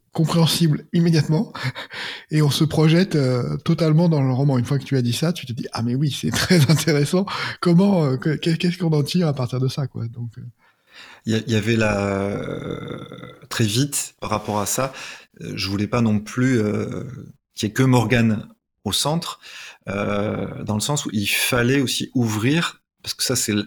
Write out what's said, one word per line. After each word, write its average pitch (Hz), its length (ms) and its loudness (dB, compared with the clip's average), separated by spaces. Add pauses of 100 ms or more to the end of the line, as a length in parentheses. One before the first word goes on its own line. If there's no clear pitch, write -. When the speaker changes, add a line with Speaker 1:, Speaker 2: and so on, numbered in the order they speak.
(120)
Speaker 1:
compréhensible 160 800 2
immédiatement, 165 640 2
<laughs> - 760 -10
et 156 100 2
on 147 100 4
se - 140 2
projette, 160 520 4
euh, 131 420 0
totalement 165 500 4
dans 151 140 2
le 131 100 2
roman. 135 260 2
Une 120 60 0
fois 143 140 0
que 135 60 -8
tu 135 120 -2
as 127 60 2
dit 120 100 0
ça, 160 200 0
tu - 120 -6
te 123 80 -2
dis, « 120 200 -8
Ah, 113 100 -4
mais 120 140 0
oui, 143 200 0
c'est - 140 -2
<laughs> - 20 -4
très 160 380 4
intéressant. 160 560 2 (340)
Comment, 180 440 4
euh, 131 120 0
que, 156 200 -2
qu'est-ce 170 420 0
qu'on 165 140 0
en 147 100 2
tire 175 260 0
à 139 60 0
partir 147 260 -4
de 131 80 0
ça, 135 200 -6
quoi ? » 113 200 -8
Donc, 120 300 -10
euh. 120 40 -16 (840)
Speaker 2:
Il 113 60 0
y 110 40 2
a, 110 100 0
il 113 60 -2
y 110 40 2
avait 107 200 2
la, 107 220 2
euh, 98 1000 -4 (500)
très - 160 0
vite, 127 560 -2
par 107 100 -6
rapport 107 300 -2
à 98 60 -4
ça, 131 260 -4 (500)
euh, 101 140 -10
je 95 120 -6
voulais 101 200 -2
pas 120 120 0
non 107 200 2
plus, 127 400 0
euh, 104 440 -4 (500)
qu'il 107 140 -2
y - 20 -4
ait - 20 -12
que 131 100 0
Morgane 117 680 4 (360)
au 101 80 -2
centre, - 480 -2 (480)
euh, 101 760 -2
dans 104 120 -2
le 107 60 0
sens 147 260 -2
où - 60 -8
il 101 140 -2
fallait 127 540 2
aussi - 340 -2
ouvrir, 120 680 0 (200)
parce - 120 -8
que - 100 -6
ça, 127 120 0
c'est 107 180 0 (120)